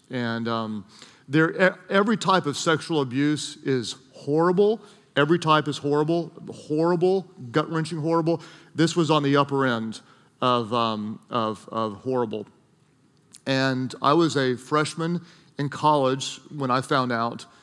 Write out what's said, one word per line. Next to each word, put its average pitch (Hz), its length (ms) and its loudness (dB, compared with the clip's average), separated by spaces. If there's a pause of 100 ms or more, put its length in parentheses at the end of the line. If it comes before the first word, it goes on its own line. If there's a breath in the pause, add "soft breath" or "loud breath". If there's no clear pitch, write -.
And, 117 380 -4
um, 110 380 -4 (420 loud breath)
there, 160 420 2
e-, 190 60 -10 (140)
every 202 280 2
type 175 280 2
of 143 120 -4
sexual 160 440 0
abuse 143 640 -2
is 127 320 -4 (180)
horrible. 180 680 2 (340 loud breath)
Every 151 220 4
type 156 300 2
is 143 100 -6
horrible, 151 540 0 (200)
horrible, 175 760 0 (240)
gut-wrenching 160 480 -2
horrible. 165 420 0 (320 loud breath)
This 165 220 2
was 165 160 2
on 151 120 4
the 139 140 4
upper 139 280 2
end 113 340 -2 (420 soft breath)
of, 120 320 2
um, 110 460 -2 (100)
of, 110 420 -4
of 110 260 -4
horrible. 113 500 -4 (1000)
And 131 560 0
I 135 120 4
was 160 220 2
a 127 200 0
freshman 160 680 -2 (360 loud breath)
in 143 120 -2
college 135 680 0 (160)
when 139 140 -4
I 127 120 2
found 127 300 0
out, 117 340 -4 (180 soft breath)